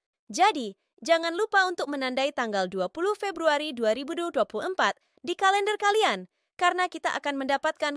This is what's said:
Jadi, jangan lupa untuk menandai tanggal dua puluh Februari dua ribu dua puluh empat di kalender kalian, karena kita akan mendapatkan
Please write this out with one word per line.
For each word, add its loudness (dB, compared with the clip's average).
Jadi, 2
jangan 2
lupa 2
untuk -2
menandai -2
tanggal 0
dua -4
puluh -2
Februari 0
dua 0
ribu -6
dua -2
puluh -4
empat 2
di -6
kalender 2
kalian, 2
karena 0
kita -4
akan -4
mendapatkan -2